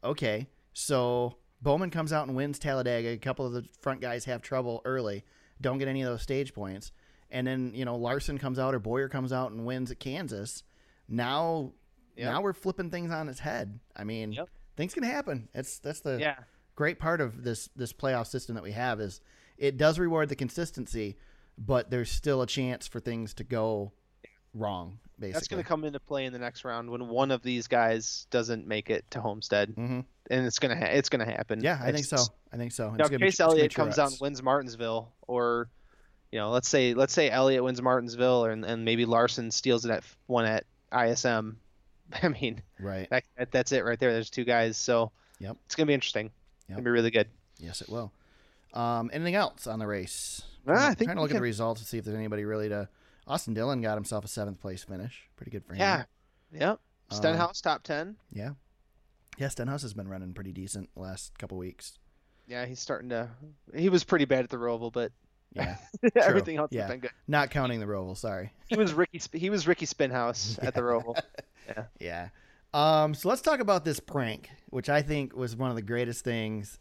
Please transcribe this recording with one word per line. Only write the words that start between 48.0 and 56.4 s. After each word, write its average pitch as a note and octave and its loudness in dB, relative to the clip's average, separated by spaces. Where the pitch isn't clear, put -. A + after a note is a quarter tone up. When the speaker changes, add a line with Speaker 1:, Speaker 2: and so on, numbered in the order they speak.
Speaker 1:
Um, A#2 0
anything E3+ -2
else G3 0
on A2 -4
the A2 -4
race? - -6
Speaker 2:
Nah, C#3 4
Speaker 1:
Trying A3 6
to, C#4+ 6
Speaker 2:
I G#3 2
think A3+ 0
Speaker 1:
trying A3+ -2
to F3 0
Speaker 2:
we - 4
Speaker 1:
look D3 0
at D3 0
the - 2
Speaker 2:
can - 0
Speaker 1:
results A2+ -2
to A2 -14
see A#2 -6
if G#2+ -6
there's G#2+ -4
anybody G#2+ -4
really G#2+ -2
to. G#2 -4
Austin C3+ -4
Dillon B2 -2
got A2 0
himself G#2+ -4
a G#2 -10
seventh G2+ -6
place F#2 -10
finish. G2 -12
Pretty - -14
good G#2+ -10
for - -16
him. F#2+ -2
Speaker 2:
Yeah. F#3 4